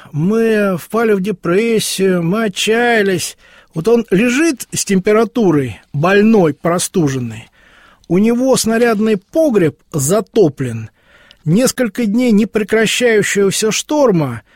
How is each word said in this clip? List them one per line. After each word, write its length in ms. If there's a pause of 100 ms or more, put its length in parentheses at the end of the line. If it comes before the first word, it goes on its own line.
(120)
мы 640
впали 360
в 80
депрессию, 1040
мы 220
отчаялись». 920 (360)
Вот 140
он 220
лежит 640
с 100
температурой, 960 (140)
больной, 600
простуженный. 920 (640)
У 80
него 400
снарядный 580
погреб 640 (140)
затоплен. 960 (560)
Несколько 600
дней 280
непрекращающегося 1400
шторма, 720 (140)